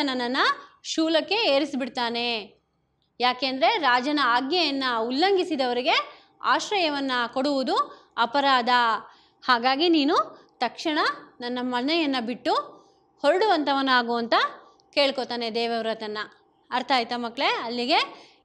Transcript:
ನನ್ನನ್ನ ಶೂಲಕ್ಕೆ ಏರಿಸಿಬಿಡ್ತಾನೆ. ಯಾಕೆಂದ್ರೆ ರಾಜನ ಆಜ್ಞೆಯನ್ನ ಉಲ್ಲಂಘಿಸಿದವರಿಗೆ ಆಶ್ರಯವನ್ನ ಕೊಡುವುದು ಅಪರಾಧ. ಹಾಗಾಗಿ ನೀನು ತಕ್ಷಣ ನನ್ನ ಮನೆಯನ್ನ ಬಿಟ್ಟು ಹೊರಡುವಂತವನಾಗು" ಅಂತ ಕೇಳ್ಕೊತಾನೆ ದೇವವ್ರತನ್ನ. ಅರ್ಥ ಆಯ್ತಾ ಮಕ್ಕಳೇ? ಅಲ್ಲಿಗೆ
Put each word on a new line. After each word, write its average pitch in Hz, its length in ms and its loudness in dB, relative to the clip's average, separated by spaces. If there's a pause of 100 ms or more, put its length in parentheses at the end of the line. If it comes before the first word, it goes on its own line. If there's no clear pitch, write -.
ನನ್ನನ್ನ 254 360 -2 (460)
ಶೂಲಕ್ಕೆ 320 520 0
ಏರಿಸಿಬಿಡ್ತಾನೆ. 247 1200 -2 (640)
ಯಾಕೆಂದ್ರೆ 262 580 2
ರಾಜನ 277 460 2
ಆಜ್ಞೆಯನ್ನ 269 600 0 (160)
ಉಲ್ಲಂಘಿಸಿದವರಿಗೆ 294 1300 0 (160)
ಆಶ್ರಯವನ್ನ 294 720 0 (220)
ಕೊಡುವುದು 269 420 0 (420)
ಅಪರಾಧ. 254 520 2 (720)
ಹಾಗಾಗಿ 262 460 2
ನೀನು 330 500 2 (200)
ತಕ್ಷಣ 302 400 -2 (420)
ನನ್ನ 247 200 -6
ಮನೆಯನ್ನ 269 580 0
ಬಿಟ್ಟು 247 340 -2 (680)
ಹೊರಡುವಂತವನಾಗು" 277 920 2
ಅಂತ 233 180 0 (600)
ಕೇಳ್ಕೊತಾನೆ 247 560 0
ದೇವವ್ರತನ್ನ. 220 680 -4 (540)
ಅರ್ಥ 247 240 -2
ಆಯ್ತಾ 240 220 -2
ಮಕ್ಕಳೇ? 240 280 -4
ಅಲ್ಲಿಗೆ 311 840 -2 (160)